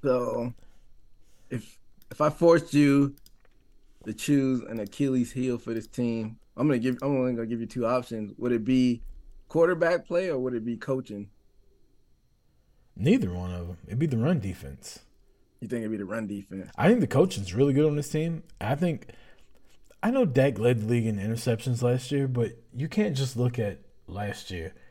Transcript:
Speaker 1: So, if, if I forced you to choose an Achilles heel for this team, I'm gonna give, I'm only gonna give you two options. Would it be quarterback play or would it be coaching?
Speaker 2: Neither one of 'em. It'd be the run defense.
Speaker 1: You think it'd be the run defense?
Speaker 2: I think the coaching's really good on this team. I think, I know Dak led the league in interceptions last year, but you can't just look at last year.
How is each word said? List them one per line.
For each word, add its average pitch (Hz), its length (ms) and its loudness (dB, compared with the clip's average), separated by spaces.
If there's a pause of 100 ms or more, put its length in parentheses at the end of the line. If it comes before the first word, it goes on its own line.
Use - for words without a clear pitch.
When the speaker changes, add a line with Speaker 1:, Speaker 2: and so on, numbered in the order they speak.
Speaker 1:
So, 120 500 -2 (1000)
if, - 280 -10 (320)
if - 100 -8
I 151 100 4
forced 165 440 6
you 143 400 6 (880)
to 110 80 -6
choose 135 500 0
an 113 180 -8
Achilles 127 520 0
heel 127 260 -2
for 117 160 -8
this 113 120 -6
team, 117 520 -4 (180)
I'm 127 100 0
gonna 139 140 2
give, 123 220 0
I'm 139 140 0
only 127 180 0
gonna 117 120 -4
give 117 140 -4
you 117 60 -6
two 120 200 -4
options. 117 520 -2
Would 120 140 -2
it 113 120 0
be 127 380 2 (460)
quarterback 165 580 2
play 180 220 0
or 151 100 -2
would 127 160 -2
it 113 100 -4
be 117 120 -4
coaching? 117 540 -6 (1700)
Speaker 2:
Neither 131 360 2
one 90 200 -6
of 87 180 -6
'em. 87 160 -12
It'd 110 120 -6
be 160 80 2
the 123 120 0
run 139 220 2
defense. 87 600 -10 (600)
Speaker 1:
You 110 80 -10
think 117 140 -4
it'd 110 100 -4
be 110 60 -4
the 98 60 -6
run 107 220 -6
defense? 98 500 -10
Speaker 2:
I 110 120 4
think 240 120 6
the 151 60 2
coaching's 127 480 0
really 139 180 4
good 143 140 4
on 147 80 2
this 147 140 -4
team. 160 340 -4 (180)
I 117 140 -2
think, 151 320 -2 (960)
I 220 80 2
know 262 140 4
Dak 131 340 4
led 120 220 4
the 107 60 -2
league 117 200 2
in 107 120 0
interceptions 113 640 -2
last 123 280 0
year, 139 160 2
but 123 260 0 (220)
you 139 140 -4
can't 208 280 2
just 131 200 -2
look 123 240 2
at 98 180 -2 (300)
last 101 420 -8
year. 82 240 -8 (160)